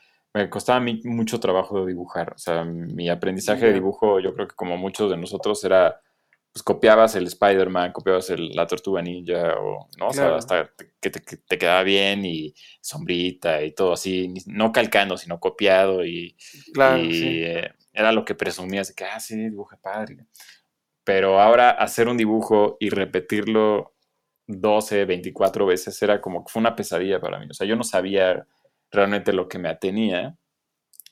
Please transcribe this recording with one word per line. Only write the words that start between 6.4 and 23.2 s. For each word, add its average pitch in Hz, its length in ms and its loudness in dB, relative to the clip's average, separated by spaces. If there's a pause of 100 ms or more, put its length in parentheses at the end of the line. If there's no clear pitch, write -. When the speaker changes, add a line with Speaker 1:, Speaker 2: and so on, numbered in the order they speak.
Speaker 1:
pues, - 100 -16
copiabas 110 540 4
el 90 100 -2
Spider-Man, 92 680 2
copiabas 92 380 0
el, 85 200 -4
la 85 180 -2
Tortuga 92 340 -4
Ninja, 85 580 -4
o, 50 280 -8 (100)
¿no? 98 100 -2
O 131 60 -2
sea, 139 140 2
Speaker 2:
Claro. 156 80 2
Speaker 1:
hasta 85 400 -2
te, - 240 -20
que 95 100 -4
te, - 120 -10
que - 160 -16
te 90 200 -4
quedaba 90 240 4
bien, 98 420 2
y 78 300 -8 (260)
sombrita, 87 840 -4
y 76 100 -8
todo 90 200 0
así, 92 340 -4
ni, 92 180 -12
no 110 260 0
calcando, 104 460 0
sino 85 220 -12
copiado, 95 680 2
y, 85 300 -10 (360)
Speaker 2:
Claro, 131 380 4
Speaker 1:
y, - 20 -2
Speaker 2:
sí. 82 320 -2
Speaker 1:
eh, 85 280 -6 (200)
era 107 200 2
lo 110 120 0
que 104 120 -8
presumías, 95 520 -6
de - 60 -18
que, 92 100 -12
"Ah, 107 160 -10
sí, 113 160 -12
dibuja 107 460 -10
padre". 107 440 -10 (800)
Pero 95 360 4
ahora 120 300 8
hacer 113 380 2
un 123 80 0
dibujo 110 640 2
y 104 100 -2
repetirlo 104 1040 0 (520)